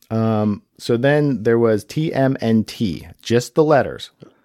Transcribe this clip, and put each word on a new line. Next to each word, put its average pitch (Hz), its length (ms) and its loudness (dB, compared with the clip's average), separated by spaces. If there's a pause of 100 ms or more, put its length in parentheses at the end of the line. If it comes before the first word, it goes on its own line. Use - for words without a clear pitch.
Um, 110 520 0 (160)
so - 180 -2
then 139 480 0
there 117 160 2
was 110 240 2
T 156 300 -4
M 135 260 0
N 113 240 2
T, 85 420 -6 (160)
just - 340 -2
the 160 100 4
letters. 113 460 0 (340)